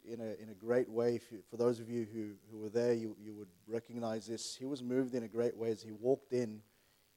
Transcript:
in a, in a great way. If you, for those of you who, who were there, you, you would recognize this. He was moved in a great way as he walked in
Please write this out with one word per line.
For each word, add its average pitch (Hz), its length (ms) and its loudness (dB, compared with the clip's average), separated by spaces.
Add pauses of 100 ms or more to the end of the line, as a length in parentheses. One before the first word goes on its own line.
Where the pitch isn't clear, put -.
in 117 160 -8
a, 107 200 -6
in 110 100 -14
a 104 40 -14
great 117 340 4
way. 117 260 4
If - 160 -6
you, 110 80 -10 (100)
for 113 80 -10
those 120 220 6
of 113 100 -10
you 120 240 -2
who, 107 200 -6 (180)
who 110 80 -10
were 107 100 -6
there, 120 240 4
you, 110 260 -2
you 107 140 -12
would 104 160 -12 (180)
recognize 113 600 -4
this. 113 280 -6
He 131 100 -8
was 135 180 -4
moved 127 320 2
in 117 80 0
a 110 40 -6
great 113 300 2
way 113 140 0
as 107 100 -2
he 110 100 -12
walked 123 420 2
in 107 280 0 (560)